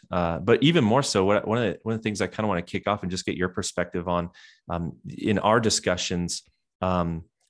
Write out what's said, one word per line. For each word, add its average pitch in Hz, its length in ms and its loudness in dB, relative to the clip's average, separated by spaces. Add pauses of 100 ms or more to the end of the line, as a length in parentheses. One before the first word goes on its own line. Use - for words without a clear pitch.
(100)
Uh, 87 280 0
but 107 240 2
even 160 200 4
more 117 200 4
so, 101 240 2
what, 101 200 2
one 110 120 0
of 120 60 0
the, 92 180 -2
one 113 120 -2
of 110 60 -6
the - 20 -20
things 104 200 -2
I 92 40 0
kinda 107 220 -2
wanna 87 140 0
kick 92 260 -4
off 101 140 0
and 90 80 -6
just 90 160 -6
get 98 100 -2
your 90 140 0
perspective 87 580 -4
on, 87 220 -2 (400)
um, 85 260 -4 (100)
in 104 320 -2
our 110 220 4
discussions, 90 800 -2 (380)
um, 85 440 -2 (260)